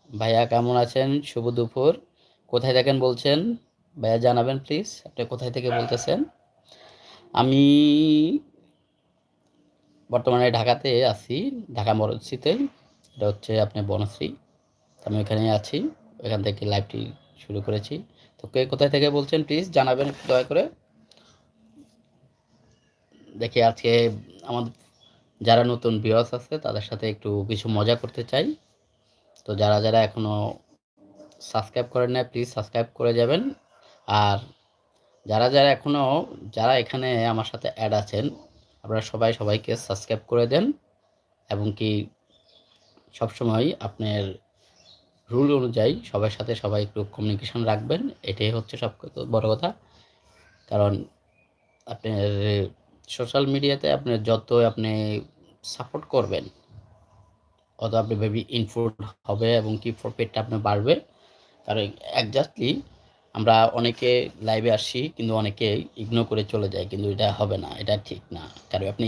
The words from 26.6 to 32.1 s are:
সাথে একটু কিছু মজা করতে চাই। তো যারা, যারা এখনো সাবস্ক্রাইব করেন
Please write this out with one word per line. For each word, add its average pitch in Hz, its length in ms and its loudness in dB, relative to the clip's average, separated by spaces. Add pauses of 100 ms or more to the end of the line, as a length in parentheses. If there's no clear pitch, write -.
সাথে 110 200 -8
একটু 107 200 -8 (180)
কিছু 107 220 -4
মজা 107 260 2
করতে 117 280 -10
চাই। 139 220 0 (1000)
তো 107 100 -8
যারা, 104 260 4
যারা 110 200 4
এখনো 107 320 -2 (1080)
সাবস্ক্রাইব - 520 -6
করেন 123 180 0